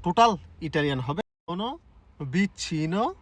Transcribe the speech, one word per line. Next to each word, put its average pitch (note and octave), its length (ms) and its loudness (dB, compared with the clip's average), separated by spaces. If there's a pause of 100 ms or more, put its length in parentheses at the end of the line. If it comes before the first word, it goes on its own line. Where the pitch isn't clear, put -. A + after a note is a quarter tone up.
টোটাল A3+ 300 6 (280)
ইটালিয়ান D3 400 0
হবে C#3+ 220 -4 (180)
"sono F#3+ 280 -6 (520)
vicino D#3+ 800 -2 (200)